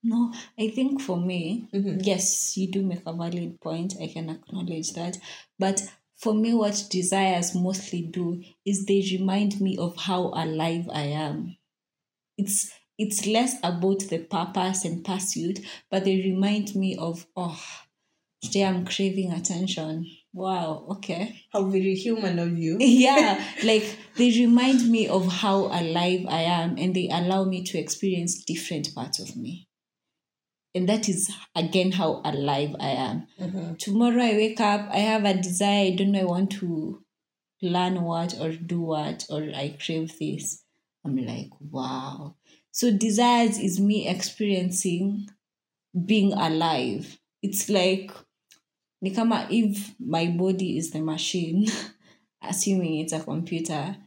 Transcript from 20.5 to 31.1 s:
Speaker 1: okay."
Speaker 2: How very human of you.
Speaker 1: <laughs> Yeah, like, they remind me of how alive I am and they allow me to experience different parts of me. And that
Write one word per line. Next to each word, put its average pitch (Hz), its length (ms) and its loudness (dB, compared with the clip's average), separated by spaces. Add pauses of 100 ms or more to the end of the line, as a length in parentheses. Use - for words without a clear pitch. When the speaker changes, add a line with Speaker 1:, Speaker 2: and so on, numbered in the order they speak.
Speaker 1:
okay." - 460 -6 (100)
Speaker 2:
How 202 120 2
very 190 300 2
human 196 440 0
of 170 200 0
you. 165 200 0
Speaker 1:
<laughs> - 20 2
Yeah, 254 640 8 (180)
like, 214 340 2 (200)
they 247 140 6
remind 240 600 6
me 226 180 6
of 185 220 2
how 196 360 2
alive 175 640 0
I 165 140 0
am 170 360 0
and 180 180 0
they 180 120 0
allow 185 360 2
me 185 200 -2
to 180 140 -6
experience 175 680 -2
different 165 500 -6
parts - 260 -6
of - 160 -12
me. 175 320 -10 (1080)
And 185 140 2
that 220 220 2